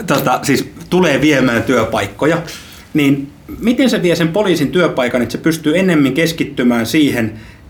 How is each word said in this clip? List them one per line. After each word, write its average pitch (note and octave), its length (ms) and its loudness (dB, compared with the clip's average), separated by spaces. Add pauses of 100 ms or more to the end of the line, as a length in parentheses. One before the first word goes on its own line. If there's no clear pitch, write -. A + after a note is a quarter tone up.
tota, C3+ 360 0
siis - 280 0 (200)
tulee E3+ 300 2
viemään C3 420 2
työpaikkoja. A#2+ 800 0 (520)
Niin C#3+ 360 0 (280)
miten A#3+ 320 2
se G3 120 0
vie E3+ 140 2
sen E3 120 0
poliisin E3 440 0
työpaikan, C3 500 0
että A2+ 100 -4
se - 60 -4
pystyy D#3+ 400 0
ennemmin D#3+ 360 2
keskittymään C3 720 0
siihen, A#2+ 460 0 (380)